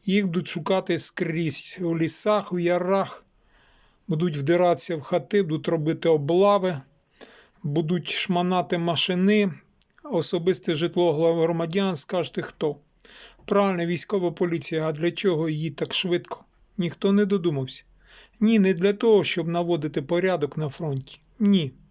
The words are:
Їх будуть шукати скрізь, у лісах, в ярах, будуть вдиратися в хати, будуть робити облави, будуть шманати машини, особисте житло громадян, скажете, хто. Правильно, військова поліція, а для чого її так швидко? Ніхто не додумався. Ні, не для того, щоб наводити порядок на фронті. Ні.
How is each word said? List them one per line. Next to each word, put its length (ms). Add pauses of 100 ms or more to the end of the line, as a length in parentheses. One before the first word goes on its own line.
Їх 200
будуть 220
шукати 500
скрізь, 840
у 160
лісах, 560
в 60
ярах, 640 (800)
будуть 300
вдиратися 580
в 60
хати, 420
будуть 240
робити 420
облави, 720 (840)
будуть 460
шманати 680
машини, 760 (500)
особисте 720
житло 680
громадян, 540
скажете, 460
хто. 340 (680)
Правильно, 400
військова 460
поліція, 560
а 40
для 200
чого 380
її 220
так 220
швидко? 500 (340)
Ніхто 340
не 140
додумався. 580 (560)
Ні, 200
не 140
для 200
того, 300
щоб 240
наводити 540
порядок 560
на 120
фронті. 500 (200)
Ні. 340 (180)